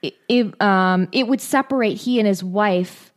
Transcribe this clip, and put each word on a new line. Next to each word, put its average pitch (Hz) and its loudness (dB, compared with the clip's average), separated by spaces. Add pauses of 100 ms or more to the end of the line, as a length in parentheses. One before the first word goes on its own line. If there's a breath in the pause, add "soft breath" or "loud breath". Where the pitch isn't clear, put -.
It, - -8 (140)
it, 233 0
um, 185 2
it 254 0
would 254 0
separate 269 -2
he 247 -2
and 214 2
his 185 -2
wife 185 -2